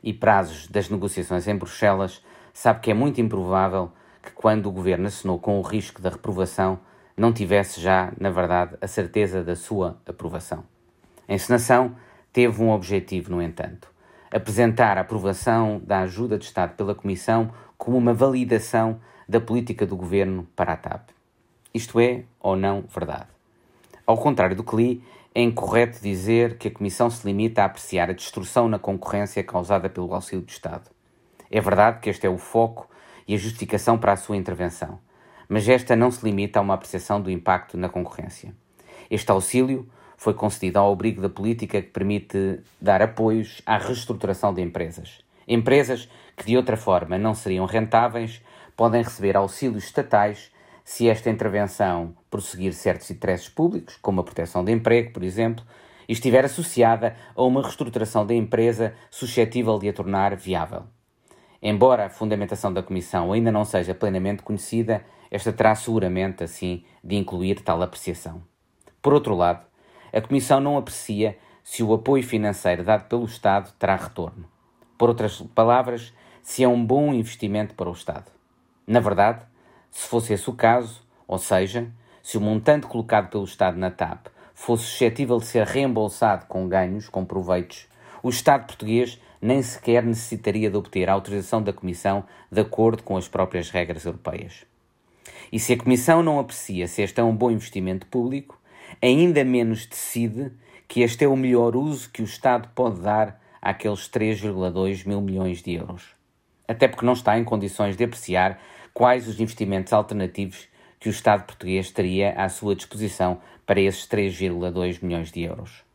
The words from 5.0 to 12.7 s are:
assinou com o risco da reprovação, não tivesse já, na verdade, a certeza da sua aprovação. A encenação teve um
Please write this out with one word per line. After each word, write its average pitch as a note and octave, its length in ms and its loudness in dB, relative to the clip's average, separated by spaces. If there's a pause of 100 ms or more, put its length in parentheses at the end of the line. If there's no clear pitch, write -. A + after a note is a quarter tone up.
assinou F#2 320 -4
com G2+ 180 0
o F#2+ 40 0
risco F#2+ 400 -6
da F#2 80 -2
reprovação, F#2+ 680 -2 (380)
não A2+ 160 4
tivesse G2+ 480 0
já, F#2 400 2
na G2 100 -2
verdade, F2 520 0
a G2+ 60 -6
certeza F#2+ 540 -2
da E2+ 140 -4
sua F2+ 500 -6
aprovação. E2 600 -10 (640)
A G2+ 40 -2
encenação A#2+ 600 2 (380)
teve A2+ 280 4
um A2+ 100 4